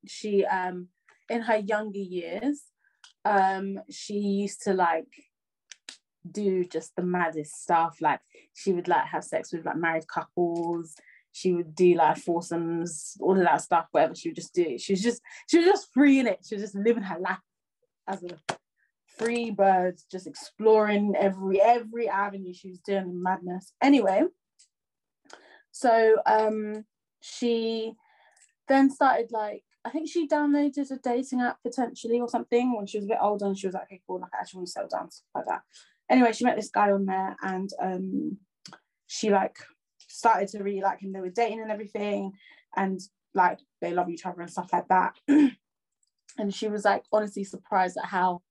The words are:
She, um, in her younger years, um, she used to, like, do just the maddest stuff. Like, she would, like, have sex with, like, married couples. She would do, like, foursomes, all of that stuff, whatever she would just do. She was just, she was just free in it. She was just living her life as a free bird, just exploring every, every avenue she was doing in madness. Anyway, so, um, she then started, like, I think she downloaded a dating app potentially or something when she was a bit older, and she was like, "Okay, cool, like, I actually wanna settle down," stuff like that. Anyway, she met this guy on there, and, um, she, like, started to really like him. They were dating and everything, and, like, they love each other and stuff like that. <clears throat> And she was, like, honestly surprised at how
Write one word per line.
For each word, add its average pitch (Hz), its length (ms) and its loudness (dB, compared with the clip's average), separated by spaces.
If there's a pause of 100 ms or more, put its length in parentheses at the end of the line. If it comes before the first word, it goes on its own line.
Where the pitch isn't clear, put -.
She, 202 380 -2
um, 185 420 -4 (420)
in 233 120 -2
her 220 160 2
younger 208 420 -4
years, 185 640 -4 (640)
um, 196 540 2 (100)
she - 260 -12
used 202 480 -2
to, 202 100 0
like, 170 340 0 (1200)
do 190 360 0
just 165 300 -8
the 180 80 -4
maddest 165 580 -2
stuff. 165 400 0
Like, 147 200 0 (320)
she 196 200 -2
would, 175 140 -2
like, 196 180 2
have 156 180 -6
sex - 300 -8
with, 165 120 -8
like, 156 120 -4
married 165 300 -2
couples. 170 880 -4 (360)
She 185 220 0
would 165 220 -4
do, 175 200 8
like, 160 220 4
foursomes, 170 1000 -4
all 190 180 2
of 185 60 4
that 165 180 4
stuff, 165 300 0
whatever 160 240 2
she 170 140 -8
would 151 60 -10
just - 180 -14
do. 165 240 0
She - 160 -2
was 185 80 0
just, 233 200 -2 (280)
she 320 80 6
was 339 80 6
just 403 280 2
free 269 260 8
in 247 80 2
it. 190 200 -2
She 214 80 -6
was 202 80 -6
just 196 120 -10
living 220 280 2
her 175 160 -8
life 185 180 -4 (680)
as 180 160 -8
a 175 60 -12 (760)
free 233 460 -4
bird, 185 480 2 (120)
just 185 160 -12
exploring 208 880 2
every, 190 440 2
every 226 480 2
avenue 196 440 -4
she 185 160 -18
was 185 100 -18
doing 196 240 -2
in 180 180 -6
madness. 180 600 -6
Anyway, 240 420 4 (1500)
so, 226 540 4
um, 214 580 0 (380)
she 226 720 -2 (720)
then 269 220 6
started, 254 420 2
like, 214 320 -6 (220)
I 240 60 -8
think 320 180 -6
she 330 180 -4
downloaded 294 640 0
a 262 60 -8
dating 247 440 -2
app 240 220 -4
potentially 233 560 -2
or 240 80 -2
something 240 480 0
when 208 120 -6
she 214 100 -8
was 202 80 -6
a 196 40 -8
bit 220 120 0
older, 202 240 0
and 196 120 -2
she 196 100 -6
was 180 80 -4
like, - 80 -8
"Okay, 185 220 -20
cool, 180 140 -8
like, 180 140 -14
I - 80 -6
actually - 180 -14
wanna 180 80 -8
settle - 220 -10
down," - 220 -8
stuff - 140 -20 (100)
like - 120 -6
that. - 140 -6 (480)
Anyway, 247 240 6
she 233 100 -4
met 247 140 2
this 208 120 -6
guy 208 220 2
on 196 140 2
there, 190 360 -4
and, 190 280 -6 (100)
um, 185 580 -4 (720)
she, - 220 -4
like, 190 280 2 (400)
started 196 520 0
to 202 140 -10
really 196 180 -4
like 190 180 -2
him. 196 140 -10
They 190 80 -10
were 185 80 -6
dating 220 320 -2
and 214 100 -8
everything, 202 600 -6 (420)
and, 190 240 -2 (340)
like, 180 260 2 (200)
they 170 140 -6
love 175 160 -2
each 170 160 -10
other 180 160 -10
and 170 100 -12
stuff 180 220 -6
like 170 140 -2
that. 185 300 2 (100)
<clears throat> 285 300 6 (800)
And 202 160 -4
she 220 160 -4
was, 208 160 -4
like, 202 260 2
honestly 208 320 -2
surprised 185 540 -2
at - 80 -8
how 180 460 -2